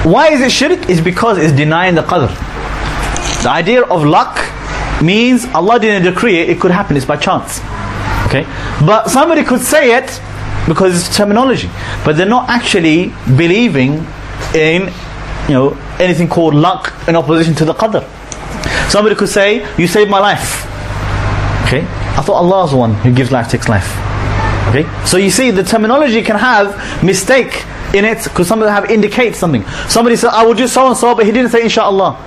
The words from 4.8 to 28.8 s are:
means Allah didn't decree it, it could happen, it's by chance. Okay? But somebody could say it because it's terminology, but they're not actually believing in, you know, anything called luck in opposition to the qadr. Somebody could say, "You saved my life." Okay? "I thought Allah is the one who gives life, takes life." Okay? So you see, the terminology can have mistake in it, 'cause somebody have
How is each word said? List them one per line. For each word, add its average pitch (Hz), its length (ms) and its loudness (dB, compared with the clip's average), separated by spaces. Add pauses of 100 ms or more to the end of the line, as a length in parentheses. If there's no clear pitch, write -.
means 226 500 2
Allah 202 260 2
didn't 202 320 2
decree 185 280 2
it, 170 100 0
it 165 100 0
could 180 120 2
happen, 151 260 0
it's 131 80 -2
by 147 120 -2
chance. - 420 -4 (680)
Okay? 139 180 0 (400)
But - 240 2
somebody 311 340 2
could 247 180 0
say 285 340 2
it - 260 -4 (460)
because 180 280 2
it's 175 200 -4
terminology, 208 540 0 (340)
but 151 140 2
they're 180 80 2
not 226 240 0
actually 180 640 0 (220)
believing 160 720 2 (500)
in, 165 360 2 (560)
you 147 60 0
know, 131 240 2 (220)
anything 175 280 2
called 165 280 2
luck 175 380 0 (140)
in 165 80 2
opposition 165 400 2
to 156 100 0
the 156 80 0
qadr. 214 300 -2 (840)
Somebody 208 260 2
could 196 140 -2
say, 214 380 0 (100)
"You 170 100 2
saved 208 220 2
my 196 100 2
life." - 460 -2 (1000)
Okay? 127 160 0
"I - 400 -4
thought 139 160 0
Allah 180 280 4
is 143 60 -2
the 135 60 2
one 113 180 2
who 123 180 2
gives 127 180 2
life, 120 180 0
takes - 180 -2
life." 104 240 0 (760)
Okay? 156 160 2 (200)
So 180 120 2
you 196 120 2
see, 247 220 2
the 190 120 0
terminology 226 580 2
can 220 160 -2
have 202 680 0
mistake 185 600 0 (300)
in 196 120 2
it, 220 140 -2 (140)
'cause 175 140 0
somebody 214 240 2
have 208 180 0